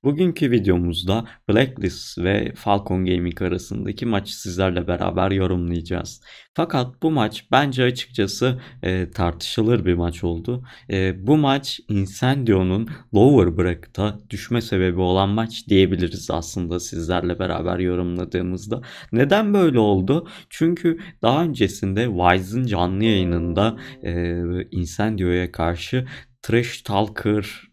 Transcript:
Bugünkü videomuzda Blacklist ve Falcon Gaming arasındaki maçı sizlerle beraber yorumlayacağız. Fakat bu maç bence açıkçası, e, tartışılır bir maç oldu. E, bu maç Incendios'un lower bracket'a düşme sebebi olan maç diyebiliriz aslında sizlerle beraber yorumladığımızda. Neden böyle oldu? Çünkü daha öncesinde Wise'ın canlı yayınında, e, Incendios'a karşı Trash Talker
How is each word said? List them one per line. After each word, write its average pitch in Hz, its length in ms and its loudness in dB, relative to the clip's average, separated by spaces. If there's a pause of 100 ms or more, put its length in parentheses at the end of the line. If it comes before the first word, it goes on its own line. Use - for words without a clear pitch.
Bugünkü 147 460 2
videomuzda 92 720 2 (240)
Blacklist 110 680 0
ve 101 380 0
Falcon 101 480 0
Gaming 90 380 -2
arasındaki 101 640 -4
maçı 101 340 -4
sizlerle 90 460 -2
beraber 90 440 0
yorumlayacağız. 87 920 -2 (320)
Fakat 131 480 -2
bu 160 80 2
maç 110 420 0
bence 131 320 2
açıkçası, 127 760 0 (220)
e, 92 280 -2
tartışılır 92 760 0
bir 90 100 4
maç 85 300 -2
oldu. 104 400 -4 (260)
E, 95 360 -2
bu 151 100 4
maç 135 520 0
Incendios'un 104 1000 2 (260)
lower 101 440 6
bracket'a 92 600 -2 (120)
düşme 113 300 -4
sebebi 92 400 0
olan 95 280 2
maç 113 400 -4
diyebiliriz 95 600 4
aslında 85 500 -4
sizlerle 85 580 -4
beraber 87 400 -2
yorumladığımızda. 90 1000 -2 (320)
Neden 196 420 2
böyle 160 240 4
oldu? 104 500 2 (220)
Çünkü 165 480 0 (240)
daha 135 220 4
öncesinde 104 600 0
Wise'ın 95 600 2
canlı 95 380 0
yayınında, 92 720 2 (260)
e, 87 400 -4 (280)
Incendios'a 90 800 -2
karşı 87 540 -2 (360)
Trash 120 400 -2
Talker 104 920 -2